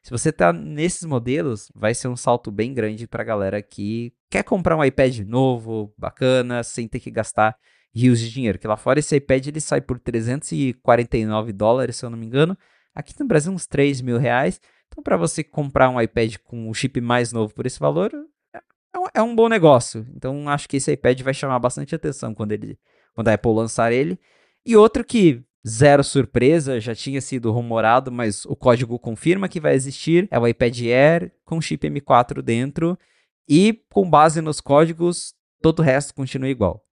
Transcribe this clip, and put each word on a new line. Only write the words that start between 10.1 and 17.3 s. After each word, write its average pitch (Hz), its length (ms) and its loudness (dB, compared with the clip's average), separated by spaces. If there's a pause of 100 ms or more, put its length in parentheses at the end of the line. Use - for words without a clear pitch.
e 139 300 -2
quarenta 120 340 2
e 110 80 0
nove 110 280 -4
dólares, 117 440 0
se - 80 -12
eu 120 60 -10
não 117 80 -12
me 113 80 -12
engano. 147 300 0 (380)
Aqui - 240 -14
no 294 80 -6
Brasil 170 260 0
uns 180 140 -8
três 139 340 0
mil 123 180 -2
reais. 123 420 0 (260)
Então - 160 -20
pra 208 140 -2
você 165 260 -4
comprar 139 460 0
um 127 120 0
iPad 113 440 -2
com 117 240 -12
o 110 60 -8
chip 135 260 -4
mais 120 320 0